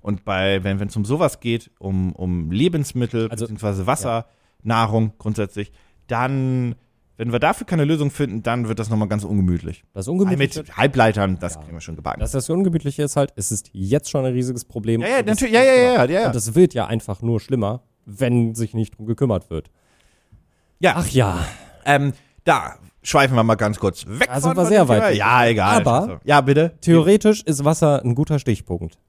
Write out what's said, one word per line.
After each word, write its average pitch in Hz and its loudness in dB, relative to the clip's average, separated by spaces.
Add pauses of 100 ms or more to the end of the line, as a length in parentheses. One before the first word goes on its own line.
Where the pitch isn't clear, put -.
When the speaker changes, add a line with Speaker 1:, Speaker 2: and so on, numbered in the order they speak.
Speaker 1:
und 101 -8
bei, 95 -2
wenn, 98 -2
wenn's 101 -6
um 104 -2
sowas 147 -2
geht, 117 -4
um, 92 -4
um 87 -4
Lebensmittel, 120 -2
Speaker 2:
Also, 113 -8
Speaker 1:
beziehungsweise 101 -6
Wasser, 131 -2
Speaker 2:
ja. 117 -4 (400)
Speaker 1:
Nahrung 110 0
grundsätzlich, 104 -8 (360)
dann 127 -2 (480)
wenn 117 -4
wir 113 -2
dafür 190 0
keine 160 0
Lösung 147 0
finden, 113 -4
dann 117 -2
wird 110 -4
das 110 -4
nochmal 107 0
ganz 104 -4
ungemütlich. 90 -2 (100)
Speaker 2:
Das 98 -8
ungemütlich 185 0
Speaker 1:
Mit 139 0
Speaker 2:
wird - -14
Speaker 1:
Halbleitern, 107 2
das 85 -8
Speaker 2:
Ja. 78 -18
Speaker 1:
kriegen 80 -16
wir 80 -16
schon 80 -14
gebacken. 78 -8
Speaker 2:
Das, 113 -6
das 135 -6
Ungemütliche 165 -2
ist 143 -6
halt, 139 0
es - -6
ist - -8
jetzt 98 -2
schon 135 -2
ein 127 -2
riesiges 123 -4
Problem. 113 -2
Speaker 1:
Ja, 175 -2
ja, 254 0
Speaker 2:
Und 208 -2
das 214 0
Speaker 1:
natürlich, 226 0
ja, 240 6
ja, 269 6
ja, 247 4
ja, 165 0
ja. 226 0
Speaker 2:
Und - -2
es 113 -2
wird 180 6
ja 110 -2
einfach 107 -6
nur 117 -2
schlimmer, 117 -4 (240)
wenn 117 0
sich 113 -6
nicht 113 -4
drum 107 -14
gekümmert 113 -2
wird. 80 -8 (1080)
Speaker 1:
Ja. 165 2
Speaker 2:
Ach 175 -2
ja. 101 2 (460)
Speaker 1:
Ähm, 143 2 (300)
da 127 0 (300)
schweifen 135 2
wir 113 4
mal 113 4
ganz 104 -2
kurz - -2
weg 113 -2
Speaker 2:
Da 131 -4
sind - -6
Speaker 1:
von, 165 0
Speaker 2:
wir 180 2
Speaker 1:
von 175 4
Speaker 2:
sehr 208 6
Speaker 1:
dem 123 0
Thema. 110 4
Speaker 2:
weit 202 2
weg. 107 0
Speaker 1:
Ja, 120 4
egal. 104 4
Speaker 2:
Aber 117 2
Speaker 1:
Scheiße. 85 -10
Ja, 147 4
bitte? 139 2
Speaker 2:
theoretisch 196 4
ist 143 -2
Wasser 147 2
ein 120 0
guter 139 0
Stichpunkt. 85 -4 (100)